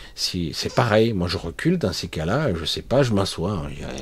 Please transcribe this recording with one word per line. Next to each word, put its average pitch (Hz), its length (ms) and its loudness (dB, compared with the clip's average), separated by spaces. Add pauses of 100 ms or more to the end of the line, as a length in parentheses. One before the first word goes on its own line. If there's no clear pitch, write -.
(140)
si, 82 400 -2
c'est - 200 -6
pareil, 113 380 6
moi 90 160 0
je 87 80 -2
recule 87 400 0
dans 104 160 0
ces - 160 -4
cas-là, 95 460 0
je 78 100 -4
sais - 160 -4
pas, 135 220 2
je 120 100 0
m'assois, 90 560 0
je 71 60 -10
dis, 73 80 -10 (180)